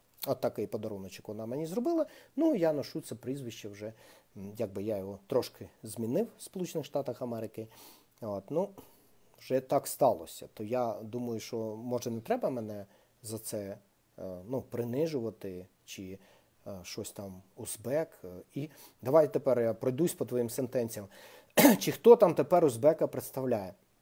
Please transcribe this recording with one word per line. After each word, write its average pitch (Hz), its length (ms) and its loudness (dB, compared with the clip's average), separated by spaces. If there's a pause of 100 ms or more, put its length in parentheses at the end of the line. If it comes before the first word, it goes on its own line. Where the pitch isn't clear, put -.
(260)
От 139 140 0
такий 110 260 -2
подаруночок 104 640 -8
вона 110 180 -8
мені 143 200 -4
зробила. 269 400 0 (300)
Ну, 311 180 4
я 165 180 2
ношу 147 280 -4
це - 140 -12
прізвище 117 540 -10
вже, 104 240 -10 (440)
м, 101 220 -12
якби 101 240 -4
я 107 160 -2
його 95 280 -8
трошки 117 420 -2 (140)
змінив 117 460 -2 (100)
в - 40 -18
Сполучених 165 440 -8
Штатах 131 360 -6
Америки. 113 460 -8 (520)
От, 101 300 -8
ну, 175 180 -2 (680)
вже 131 220 0
так 143 260 0
сталося. 92 680 0
То 110 100 -8
я 117 380 -2
думаю, 117 380 -6
що, - 160 -10 (200)
може, 123 340 -4
не 113 100 -6
треба 220 300 -2
мене 107 360 -8 (360)
за 110 160 -10
це, 104 400 -8 (400)
е, 90 300 -10
ну, 127 140 -4
принижувати, 117 1040 -4 (180)
чи, 95 340 -12 (480)
е, 98 160 -12
щось - 300 -10
там 98 300 -12 (140)
узбек. 123 680 -4
Е, 90 40 -12 (260)
і 143 160 -6 (320)
давай 143 300 6
тепер 127 280 4
я 113 140 2
пройдусь 131 400 0
по - 100 -2
твоїм 120 260 0
сентенціям. 117 580 -4 (480)
<clears throat> 233 220 10
Чи 151 140 0
хто 233 240 10
там 185 180 6
тепер 170 300 4
узбека 143 420 4
представляє? 120 680 -4 (280)